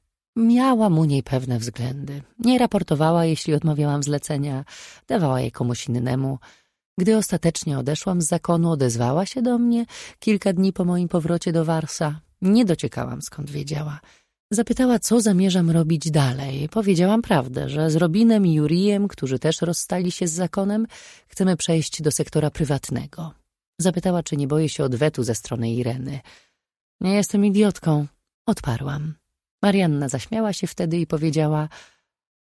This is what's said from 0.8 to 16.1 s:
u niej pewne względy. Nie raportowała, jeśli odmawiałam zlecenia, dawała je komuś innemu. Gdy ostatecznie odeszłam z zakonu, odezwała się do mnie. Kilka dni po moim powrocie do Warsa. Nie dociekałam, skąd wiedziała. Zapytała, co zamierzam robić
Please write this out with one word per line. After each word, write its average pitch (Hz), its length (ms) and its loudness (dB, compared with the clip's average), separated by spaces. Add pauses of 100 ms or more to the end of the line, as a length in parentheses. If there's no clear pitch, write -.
u 160 60 4
niej 143 180 2
pewne 127 360 -2
względy. 135 640 -8 (160)
Nie 247 200 2
raportowała, 170 680 2
jeśli 160 300 0
odmawiałam 147 480 0
zlecenia, 143 600 -4 (420)
dawała 151 340 2
je 120 100 -4
komuś 120 380 -4
innemu. 127 500 -2 (600)
Gdy 202 180 4
ostatecznie 165 600 -2
odeszłam 156 440 -2
z - 40 -2
zakonu, 170 440 0
odezwała 131 560 0
się 254 160 -6
do 240 160 2
mnie. 233 280 0 (320)
Kilka 208 340 0
dni 190 200 2
po 185 120 -2
moim 175 240 0
powrocie 170 440 0
do 160 120 2
Warsa. 156 560 -2 (220)
Nie 208 220 4
dociekałam, 135 580 -2
skąd 143 280 -12
wiedziała. 147 500 -8 (520)
Zapytała, 240 460 2
co 233 220 2
zamierzam 185 500 4
robić 160 400 2